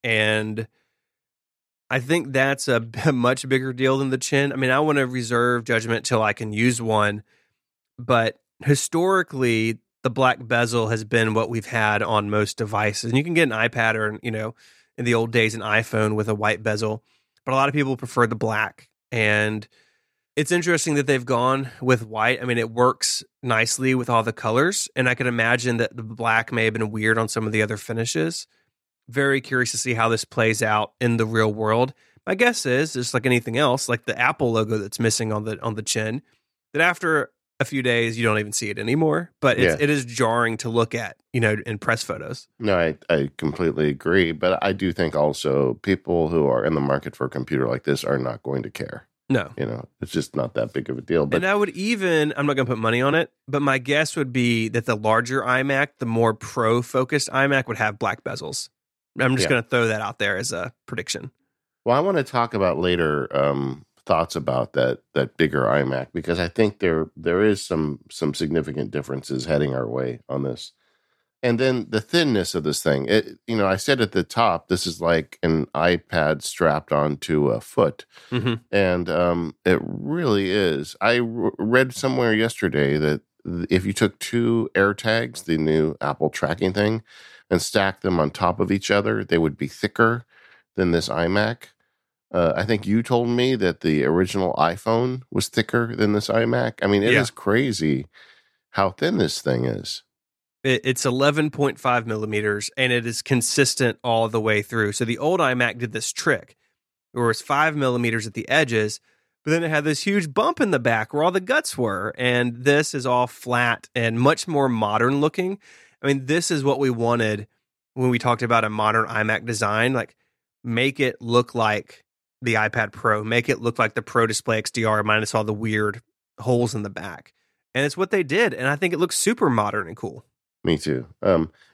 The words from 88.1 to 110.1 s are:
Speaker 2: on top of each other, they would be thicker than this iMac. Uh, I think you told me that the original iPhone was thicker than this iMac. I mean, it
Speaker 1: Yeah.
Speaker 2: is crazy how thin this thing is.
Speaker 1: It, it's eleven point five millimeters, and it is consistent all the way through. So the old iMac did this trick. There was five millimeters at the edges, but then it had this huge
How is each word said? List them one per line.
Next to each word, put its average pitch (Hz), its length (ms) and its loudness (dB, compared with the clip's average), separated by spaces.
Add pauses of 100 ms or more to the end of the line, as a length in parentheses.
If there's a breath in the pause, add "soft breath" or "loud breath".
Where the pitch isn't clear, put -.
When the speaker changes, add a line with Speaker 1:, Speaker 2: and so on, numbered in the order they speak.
Speaker 2:
on 73 120 2
top 90 280 0
of 92 100 0
each 98 220 0
other, 104 320 0
they 85 140 0
would 80 180 2
be 69 120 -8
thicker 117 580 0 (500 soft breath)
than 92 160 2
this 82 160 2
iMac. 101 600 -2 (640)
Uh, 85 240 2
I 98 80 -2
think 107 220 -2
you 107 160 2
told 120 280 0
me 123 260 2
that 95 240 0
the 76 240 2
original 90 500 2
iPhone 113 800 0
was - 160 -2
thicker 117 480 0
than 104 180 2
this 104 140 0
iMac. 117 460 0 (100)
I 95 40 2
mean, 101 140 4
it 117 120 4
Speaker 1:
Yeah. 107 80 6
Speaker 2:
is 120 100 -2
crazy 90 720 0 (640 soft breath)
how 98 200 0
thin 175 260 -2
this - 240 0
thing 64 240 0
is. 52 380 -6 (600)
Speaker 1:
It, 131 200 0
it's 131 220 -2
eleven 143 440 2
point 143 300 -2
five 123 260 0
millimeters, 107 720 -2
and 127 140 2
it 120 160 0
is 113 160 -8
consistent 127 800 2
all 113 240 2
the 110 140 -2
way 107 200 2
through. 107 300 -2
So 117 140 -2
the 117 120 -2
old 170 220 0
iMac 123 400 0
did 117 120 -6
this 110 200 -6
trick. - 440 -2 (580)
There 120 100 -2
was 113 180 0
five 151 340 0
millimeters 120 520 0
at 101 80 -12
the 110 120 -8
edges, 117 520 2 (440)
but 151 80 -2
then 170 120 2
it 160 60 -2
had 147 160 0
this 151 180 -2
huge 196 280 0